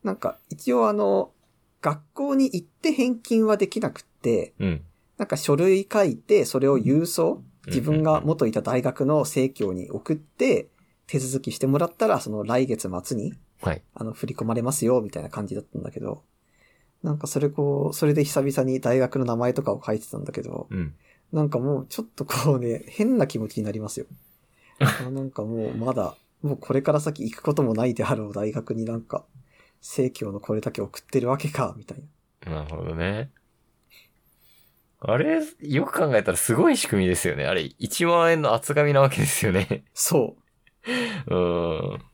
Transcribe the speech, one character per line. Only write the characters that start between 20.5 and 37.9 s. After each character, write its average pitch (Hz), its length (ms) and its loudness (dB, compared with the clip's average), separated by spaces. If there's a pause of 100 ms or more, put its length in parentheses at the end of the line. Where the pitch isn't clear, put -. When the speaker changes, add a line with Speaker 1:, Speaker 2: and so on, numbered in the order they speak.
Speaker 2:
う 101 40 -8
ん。 78 200 -4 (360)
Speaker 1:
な 156 120 0
ん 147 60 0
か 127 100 -2
も 135 220 -2
う 135 60 -10
ち - 140 -8
ょ - 20 -6
っ 226 120 -10
と 135 100 -6
こ - 280 0
う 127 60 2
ね、 120 280 -2
変 233 300 2
な 147 100 4
気 117 120 -6
持 107 80 -4
ち - 100 -6
に 110 60 -2
な 104 80 -4
り 107 80 -6
ま 107 100 -8
す - 100 -8
よ。 - 60 -8 (400)
Speaker 2:
<laughs> - 340 -20
Speaker 1:
あ、 131 300 0
な 135 120 -6
ん 135 100 -6
か 110 120 -6
も 113 240 -4
う 123 80 -6
ま 120 180 -2
だ、 101 220 -2 (260)
も 143 120 0
う - 40 -4
こ - 160 -4
れ 135 80 4
か 151 100 0
ら 147 80 4
先 151 240 -4
行 110 100 -6
く - 100 -18
こ 151 100 2
と 151 100 4
も 113 100 2
な 113 120 0
い 123 80 2
で 120 100 -2
あ 117 120 0
ろ 107 140 -6
う 101 40 -12
大 104 180 -2
学 110 220 -6
に 113 120 -4
な 117 100 -4
ん 113 60 -6
か、 - 240 -8 (560)
生 131 300 -2
協 107 200 -8
の 101 80 -8
こ - 160 -4
れ 107 60 -2
だ - 100 -6
け 113 100 -8
送 - 180 -8
っ - 20 -18
て - 180 -2
る 120 100 0
わ 135 80 2
け 147 120 -4
か、 117 280 -2
み 104 80 -18
た - 100 -16
い - 80 -16 (420)
な。 78 180 -6
Speaker 2:
な - 20 -8
る 78 100 -10
ほ 85 80 -8
ど 82 120 -8
ね。 101 340 -4 (1700)
あ 104 180 0
れ、 311 240 2 (200)
よ 147 240 0
く - 120 -4
考 139 200 2
え 104 60 4
た 95 80 0
ら 85 60 0
す - 180 0
ご 190 140 6
い 277 80 4
仕 - 120 -4
組 98 140 4
み 92 40 4
で 90 80 4
す 92 120 -2
よ 76 80 0
ね。 69 100 -2
あ 80 80 0
れ、 90 80 0 (180)
一 - 260 -2